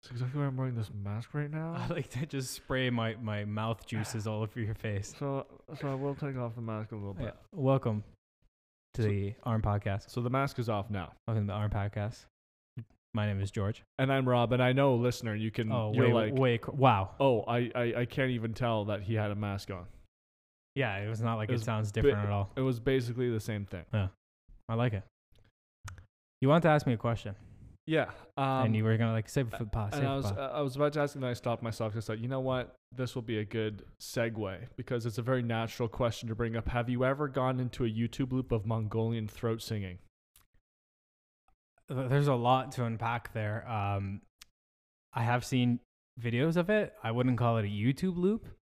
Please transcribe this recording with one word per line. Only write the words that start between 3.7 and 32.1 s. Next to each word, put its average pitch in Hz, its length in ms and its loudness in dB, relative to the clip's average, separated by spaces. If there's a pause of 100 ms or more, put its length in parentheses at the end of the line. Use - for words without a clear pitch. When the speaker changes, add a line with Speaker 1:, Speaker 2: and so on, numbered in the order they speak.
Speaker 2:
juices 107 440 -4
all 107 140 -2
over 110 180 -6
your 107 140 -2
face. 101 440 -4
Speaker 1:
So, 139 280 -2 (340)
so 143 100 -2
I 135 40 0
will 139 200 -2
take 135 220 -4
off 117 180 -4
the 120 80 -10
mask 110 300 -6
a 113 40 -8
little 101 180 -6
bit. 139 100 -6
Speaker 2:
Yeah. 107 60 -4 (220)
Welcome 131 520 2 (880)
to 123 80 0
Speaker 1:
So 110 60 4
Speaker 2:
the 101 340 0
Arm 110 200 0
Podcast. 101 480 0
Speaker 1:
So 123 100 -2
the 120 100 0
mask 135 300 0
is 113 80 0
off 104 220 -2
now. 92 220 -4 (140)
Speaker 2:
Welcome 107 220 0
to 98 40 -2
the 104 60 -4
Arm 104 120 0
Podcast. 104 560 -4 (880)
My 107 120 2
name 98 160 0
is 98 80 -2
George. 104 320 -2 (160)
Speaker 1:
And 131 120 2
I'm 135 160 4
Rob, 120 280 4
and 123 80 6
I 127 100 6
know, 135 220 6
listener, 120 400 2
you 110 160 0
can, 110 200 0
Speaker 2:
Oh, 110 240 0
Speaker 1:
you're 123 140 6
Speaker 2:
way, 113 220 4
Speaker 1:
like, 139 40 -2
Speaker 2:
way 127 220 4
cr-, - 140 -4
wow. 117 400 6 (100)
Speaker 1:
"Oh, 127 220 6
I, 120 320 0
I, 120 240 0
I 120 80 2
can't 131 240 0
even 113 240 -2
tell 113 320 2
that 101 160 -2
he 98 100 -2
had 107 180 2
a 101 40 -2
mask 101 360 -4
on." 90 140 -8 (920)
Speaker 2:
Yeah, 117 200 0
it 104 140 -4
was 110 100 -4
not 117 160 2
like 107 140 -2
Speaker 1:
It - 20 2
Speaker 2:
it 123 40 2
Speaker 1:
was 113 80 -2
Speaker 2:
sounds 107 280 -2
Speaker 1:
ba- - 80 0
Speaker 2:
different 107 260 6
at 101 60 0
all. 101 240 0
Speaker 1:
it 135 60 -2
was 127 180 0
basically 123 480 0
the 113 100 0
same 104 280 -4
thing. 87 260 -10
Speaker 2:
Yeah. 101 160 2 (580)
I 113 100 -4
like 107 180 2
it. 95 80 -4 (1400)
You 131 80 4
wanted 160 140 6
to 165 80 6
ask 151 160 4
me 127 80 2
a - 20 -2
question. 107 380 -4 (520)
Speaker 1:
Yeah, 156 200 2 (320)
um, 131 260 2
Speaker 2:
And 107 120 4
you 107 60 2
were 110 140 4
gonna, 113 160 2
like, 110 160 -2
save 131 200 0
it - 100 -10
for 120 60 -4
the 107 60 -8
pod, 107 220 -2
Speaker 1:
and - 40 -2
Speaker 2:
save 143 80 0
it - 20 2
Speaker 1:
I - 60 2
Speaker 2:
for 139 40 0
Speaker 1:
was, 104 160 -2
Speaker 2:
pod. 135 220 -4
Speaker 1:
I 147 80 -2
was 131 140 -2
about 147 180 2
to 151 80 0
ask, 143 120 -2
and 131 120 -4
I 123 80 0
stopped 117 280 -2
myself 110 300 -4
'cause 110 160 -6
I 110 60 -2